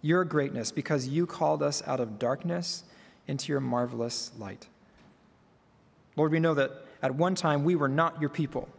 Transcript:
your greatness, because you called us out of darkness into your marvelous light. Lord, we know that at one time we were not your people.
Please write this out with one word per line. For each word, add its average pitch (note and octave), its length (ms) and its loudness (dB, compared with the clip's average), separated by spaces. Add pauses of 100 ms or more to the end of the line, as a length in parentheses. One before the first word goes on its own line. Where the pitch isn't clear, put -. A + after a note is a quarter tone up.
your E3+ 200 4
greatness, C#3 480 0
because C#3 360 -2
you D#3 180 0
called D#3 380 0
us C#3+ 240 0
out C3 120 -2
of A2 200 -4
darkness E3+ 640 -2 (460)
into C#3+ 220 -4
your C#3 100 2
marvelous A#2+ 800 -2
light. G2+ 280 -12 (1500)
Lord, D3+ 160 4
we D#3+ 80 2
know D#3+ 160 4
that C#3 160 2 (300)
at C3 120 0
one F3 220 2
time D3 280 2
we F3 120 4
were D3 120 2
not D#3 320 2
your D3+ 100 0
people. C#3 380 -4 (120)